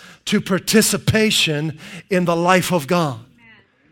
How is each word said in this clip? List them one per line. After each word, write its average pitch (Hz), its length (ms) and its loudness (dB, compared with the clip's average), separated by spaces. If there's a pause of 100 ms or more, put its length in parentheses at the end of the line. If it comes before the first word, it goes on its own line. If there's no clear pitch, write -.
(260)
to 208 140 0
participation 190 1400 0 (320)
in 180 140 2
the 170 100 0
life 175 360 2
of 165 140 -2
God." 147 340 -2 (720)